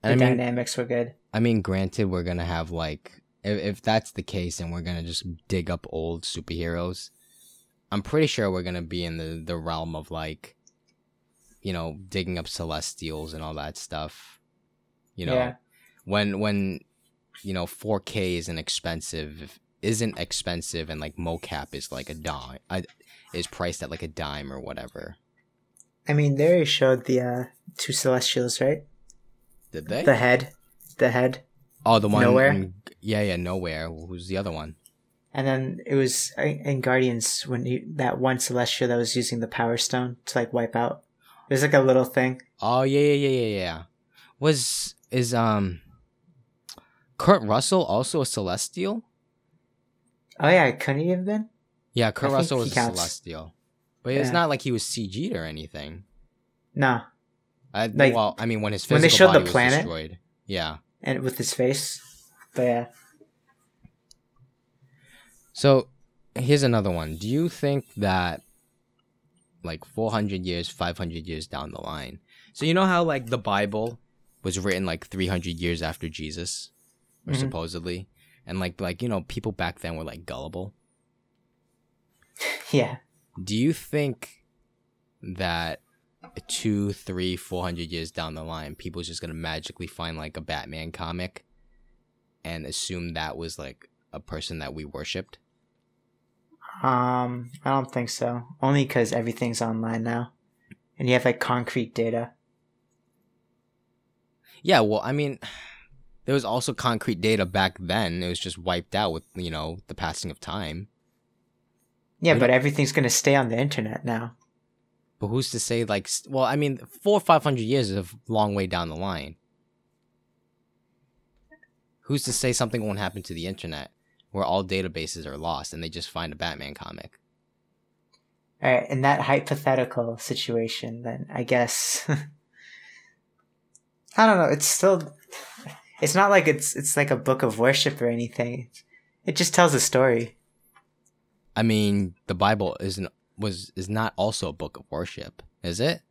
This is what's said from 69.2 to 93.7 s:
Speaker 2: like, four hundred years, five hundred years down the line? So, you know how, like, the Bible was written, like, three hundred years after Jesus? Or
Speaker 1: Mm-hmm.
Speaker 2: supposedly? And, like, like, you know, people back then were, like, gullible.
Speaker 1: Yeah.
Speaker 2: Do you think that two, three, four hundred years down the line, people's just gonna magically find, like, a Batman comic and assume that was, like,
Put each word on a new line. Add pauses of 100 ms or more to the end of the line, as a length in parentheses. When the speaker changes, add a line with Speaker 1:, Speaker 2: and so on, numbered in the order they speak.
Speaker 2:
like,
four
hundred
years,
five
hundred
years
down
the
line? (340)
So,
you
know
how,
like,
the
Bible (440)
was
written,
like,
three
hundred
years
after
Jesus? (560)
Or
Speaker 1:
Mm-hmm.
Speaker 2:
supposedly? (380)
And,
like,
like,
you
know,
people
back
then
were,
like,
gullible. (2000)
Speaker 1:
Yeah. (460)
Speaker 2:
Do
you
think (800)
that (680)
two,
three,
four
hundred
years
down
the
line,
people's
just
gonna
magically
find,
like,
a
Batman
comic (1000)
and
assume
that
was,
like, (240)